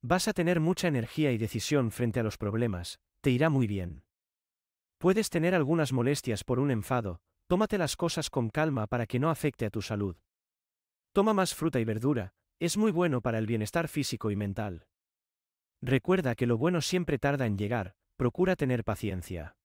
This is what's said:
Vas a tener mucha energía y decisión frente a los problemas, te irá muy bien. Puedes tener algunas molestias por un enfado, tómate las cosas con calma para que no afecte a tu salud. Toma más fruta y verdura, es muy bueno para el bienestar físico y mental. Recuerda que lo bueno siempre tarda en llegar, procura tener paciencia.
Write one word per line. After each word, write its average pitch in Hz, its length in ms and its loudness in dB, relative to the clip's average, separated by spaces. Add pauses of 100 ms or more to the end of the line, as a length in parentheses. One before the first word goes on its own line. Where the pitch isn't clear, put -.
Vas 175 280 2
a 214 40 0
tener 175 280 2
mucha 175 260 2
energía 139 460 0
y 113 60 0
decisión 113 520 0
frente 120 300 -2
a - 20 0
los 107 160 -4
problemas, 104 640 -4 (200)
te 143 100 2
irá 139 200 4
muy 135 160 2
bien. 90 380 -6 (960)
Puedes 190 300 2
tener 175 260 2
algunas 151 380 2
molestias 123 520 0
por 127 160 0
un 143 100 2
enfado, 107 500 -2 (280)
tómate 208 280 2
las 165 200 -2
cosas 165 340 -4
con 117 180 -2
calma 139 380 0
para 120 200 -2
que 123 120 -2
no 151 120 2
afecte 143 360 -2
a 101 40 -2
tu 104 120 -6
salud. 101 340 -4 (960)
Toma 214 220 4
más 190 200 2
fruta 147 260 0
y 113 40 0
verdura, 113 480 0 (280)
es 165 160 -2
muy 214 160 2
bueno 160 300 2
para 113 160 0
el 110 80 0
bienestar 117 420 -2
físico 113 420 -4
y 101 60 0
mental. 101 500 -6 (920)
Recuerda 135 540 2
que 120 120 0
lo 120 120 2
bueno 165 220 2
siempre 160 380 -2
tarda 143 280 0
en 101 120 -2
llegar, 101 380 -4 (200)
procura 180 400 2
tener 127 280 0
paciencia. 92 800 -6